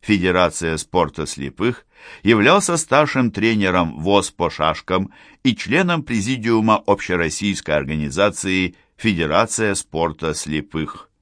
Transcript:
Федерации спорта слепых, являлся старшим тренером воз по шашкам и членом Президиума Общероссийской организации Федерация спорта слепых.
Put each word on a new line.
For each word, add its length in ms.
Федерации 760
спорта 500
слепых, 580
являлся 540
старшим 540
тренером 680
воз 320
по 180
шашкам 600
и 100
членом 500
Президиума 840
Общероссийской 880
организации 1000
Федерация 800
спорта 580
слепых. 760